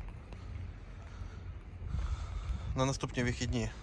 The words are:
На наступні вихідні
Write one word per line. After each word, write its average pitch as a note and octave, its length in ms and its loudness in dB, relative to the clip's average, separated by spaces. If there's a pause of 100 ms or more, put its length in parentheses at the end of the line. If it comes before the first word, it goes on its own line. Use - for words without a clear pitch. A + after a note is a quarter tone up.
(2750)
На C3 100 8
наступні C3 380 4
вихідні A#2+ 460 4 (140)